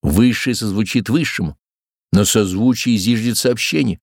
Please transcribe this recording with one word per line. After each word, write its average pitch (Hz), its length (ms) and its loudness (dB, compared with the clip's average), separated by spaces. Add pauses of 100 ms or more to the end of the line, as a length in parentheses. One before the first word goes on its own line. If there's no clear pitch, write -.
Высшее 113 520 2
созвучит 101 540 -2
высшему, 110 480 -2 (560)
но 101 120 4
созвучие 110 720 2
зиждется 117 520 0
общение. 123 520 -2